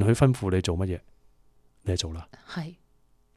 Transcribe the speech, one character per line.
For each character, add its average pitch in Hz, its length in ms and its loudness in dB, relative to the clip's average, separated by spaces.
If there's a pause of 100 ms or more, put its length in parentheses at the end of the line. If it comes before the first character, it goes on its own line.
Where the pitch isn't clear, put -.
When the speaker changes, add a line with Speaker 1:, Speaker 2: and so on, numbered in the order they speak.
Speaker 1:
佢 107 80 4
吩 131 200 4
咐 101 180 -2
你 92 100 2
做 87 180 -2
乜 95 80 -2
嘢， 90 120 -4 (880)
你 92 120 -2
就 85 120 -6
做 80 40 -10
啦。 82 140 -12 (220)
Speaker 2:
係。 170 260 -10 (640)